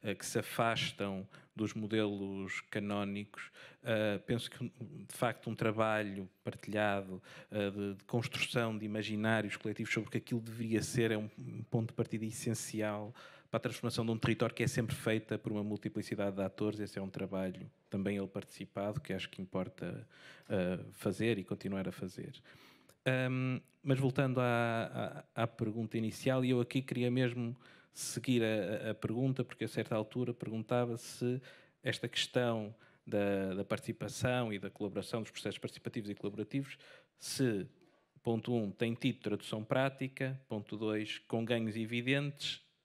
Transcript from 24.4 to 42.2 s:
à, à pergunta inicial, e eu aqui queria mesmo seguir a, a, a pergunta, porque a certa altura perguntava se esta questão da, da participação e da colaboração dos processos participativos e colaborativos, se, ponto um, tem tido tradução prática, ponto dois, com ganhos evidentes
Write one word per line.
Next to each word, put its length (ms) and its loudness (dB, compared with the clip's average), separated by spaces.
à, 100 4
à 20 2
pergunta 500 -2
inicial, 480 2
e 60 4
eu 100 6
aqui 220 2
queria 280 2
mesmo 460 2
seguir 480 2
a, 460 2
a, 20 0
a 40 0
pergunta, 480 2
porque 220 -4
a 40 -2
certa 260 -2
altura 400 0
perguntava 640 0
se 420 -2
esta 240 0
questão 680 2
da, 480 4
da 100 0
participação 880 0
e 60 -2
da 100 -6
colaboração 540 -4
dos 80 -8
processos 280 -6
participativos 520 -6
e 40 -4
colaborativos, 600 -4
se, 480 0
ponto 320 2
um, 160 2
tem 220 2
tido 280 0
tradução 440 -2
prática, 840 0
ponto 300 -6
dois, 500 0
com 200 0
ganhos 300 2
evidentes 840 0